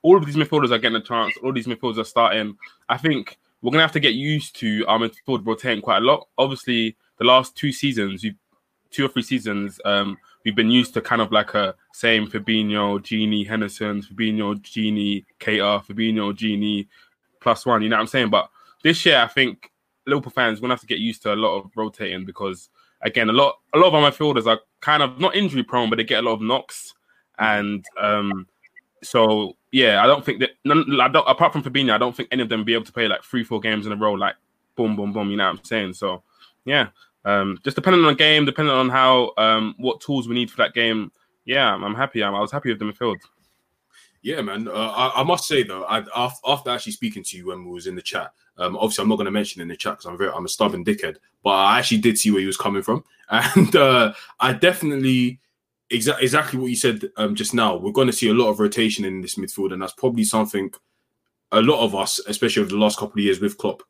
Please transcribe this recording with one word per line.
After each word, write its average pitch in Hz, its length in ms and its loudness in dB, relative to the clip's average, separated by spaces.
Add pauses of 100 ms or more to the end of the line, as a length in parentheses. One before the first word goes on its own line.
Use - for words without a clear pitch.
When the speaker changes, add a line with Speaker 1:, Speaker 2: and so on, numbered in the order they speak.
Speaker 1:
all 185 160 8
of 151 80 0
these 147 100 -4
midfielders 147 360 2
are 120 60 2
getting 113 180 0
a 110 40 -2
chance, 113 420 -2
all 131 120 -4
these 117 120 -6
midfielders 117 300 -6
are 113 80 -4
starting. 107 500 0 (360)
I 127 80 0
think 143 400 -2 (240)
we're 120 80 -2
gonna 156 120 4
have 156 100 2
to 156 80 0
get 139 120 2
used 143 440 -4
to 107 320 -2
our 110 100 4
midfield 113 480 -4
rotating 110 340 -4
quite 104 220 0
a - 20 0
lot. 147 320 2
Obviously, 123 640 -2 (180)
the 117 80 -4
last 127 320 4
two 143 160 -2
seasons, 104 500 -4
you, 104 120 -4 (560)
two 139 160 -2
or - 20 -4
three 127 140 -4
seasons, 104 640 -4
um, 101 320 0 (260)
we've 107 100 0
been 113 160 4
used 123 220 4
to 113 80 -2
kind 117 220 0
of, 107 100 -2
like, 107 220 0
a 98 200 0 (200)
same 110 320 0
Fabinho, 104 720 -2
Gini, 107 480 -2
Henderson, 104 560 -6
Fabinho, 104 580 -4
Gini, 104 640 -4 (160)
Keita, 101 460 -2
Fabinho, 107 480 -2
Gini, 104 540 -4 (520)
plus 113 240 0
one, 117 160 2
you 107 80 -2
know 113 80 2
what 110 60 2
I'm 110 40 -2
saying? 123 220 0
But 101 220 0 (320)
this 165 240 2
year, 151 100 6
I 117 120 4
think - 420 -2 (360)
Liverpool 135 260 -2
fans 113 260 0
are - 20 -14
gonna 123 140 -2
have - 80 -8
to - 40 -20
get 113 120 -4
used 110 240 -4
to 107 100 -2
a - 20 0
lot 104 220 0
of 98 200 -10
rotating 95 500 -8
because, 95 420 -10 (320)
again, 117 300 0
a - 20 2
lot, 139 260 2 (140)
a 147 60 4
lot 185 100 8
of 160 60 4
our 147 160 6
midfielders 139 360 -2
are 113 140 2 (220)
kind 147 200 2
of 127 160 -4
not 180 160 0
injury 165 280 -2
prone, 120 260 -2
but 113 80 0
they 113 80 -2
get 113 180 -2
a 120 40 -2
lot 113 80 0
of 107 80 -6
knocks. - 500 -6 (460)
And, 104 440 -2 (160)
um, 101 480 -2 (560)
so, 110 540 2 (160)
yeah, 113 320 6
I - 20 8
don't 143 160 6
think 113 180 -4
that, 131 100 0 (120)
none, 139 380 2
I 127 80 6
don't, 147 180 2
apart 156 280 4
from 147 80 -2
Fabinho, 135 280 -2
I 107 60 4
don't 120 180 0
think 123 180 -10
any 127 100 0
of 113 80 -4
them 110 100 -2
will 107 60 -4
be 117 80 2
able 113 100 -2
to - 80 -20
play, 117 160 -2
like, - 160 -4
three, 120 200 -4
four 110 160 -4
games 107 260 -4
in 107 60 -6
a 104 40 -6
row, 107 160 0
like, 98 220 -2 (420)
boom, 110 180 0
boom, 101 200 -4
boom, 101 160 -2
you 101 80 -4
know 98 80 0
what 87 120 -2
I'm - 60 -20
saying? 101 300 -6
So, 92 280 -6 (440)
yeah, 131 220 0 (360)
um, 98 400 0
just 139 100 -4
depending 180 300 4
on 151 40 6
the 147 60 4
game, 151 300 4
depending 139 300 0
on 131 160 2
how, 131 480 4
um, 110 400 2
what 123 240 -4
tools 131 260 -4
we 120 60 -4
need 123 160 -2
for - 80 -12
that - 160 2
game, 113 380 0 (340)
yeah, 127 260 2
I'm, 92 100 -4
I'm 104 120 -6
happy. 123 280 -4
I'm, 101 120 -2
I 101 60 -2
was 104 120 -2
happy 139 160 -6
with 110 100 -2
the 107 60 -6
midfield. 107 320 -6 (1040)
Speaker 2:
Yeah, 147 200 -6
man. 104 280 -8
Uh, 90 40 -10
I, 113 480 -2
I - 20 0
must 170 240 0
say, 139 160 0
though, 95 220 -6
I, 107 180 -2 (120)
af-, 123 320 -4
after 135 240 -2
actually 117 220 -6
speaking 104 320 -8
to - 140 -12
you 87 80 -14
when 90 180 -10
we 90 80 -14
was 87 140 -12
in 92 80 -8
the 90 80 -12
chat, 90 300 -8 (240)
um, 90 200 -6
obviously, 107 260 -2
I'm 107 60 2
not 107 80 4
gonna 98 160 -4
mention 101 280 -4
in 85 80 -10
the 87 80 -12
chat 90 200 -6
'cause - 100 -20
I'm 87 100 -12
very, 95 140 -2
I'm 87 140 -8
a - 40 -8
stubborn 95 360 -2
dickhead, 98 320 -4 (260)
but 98 80 0
I 98 280 4
actually 120 200 0
did 107 200 2
see 107 120 2
where 98 100 2
he 95 60 -2
was 95 100 -4
coming 98 260 -2
from. 117 220 -4 (120)
<laughs> - 120 -20
And, 120 460 4
uh, 127 400 6 (240)
I 127 140 2
definitely, 131 880 0 (500)
exa-, 120 320 -2
exactly 135 360 0
what 123 120 -4
you 117 60 -2
said, 110 400 0
um, 104 180 -2
just 107 180 -6
now, 107 240 2
we're 95 140 -6
gonna 127 220 2
see 117 160 0
a 107 60 4
lot 117 140 4
of 107 120 -2
rotation 107 440 0
in 95 160 -6
this 90 140 -10
midfield, 95 380 -6
and 92 100 -8
that's 92 100 -10
probably 117 320 -2
something 104 460 -2 (840)
a 107 80 4
lot 117 240 4
of 101 100 -2
us, - 320 -4
especially 110 360 0
over 95 80 -2
the 101 80 -2
last 107 200 2
couple 107 200 -6
of 101 60 0
years 95 160 2
with 101 180 -4
Klopp - 320 -4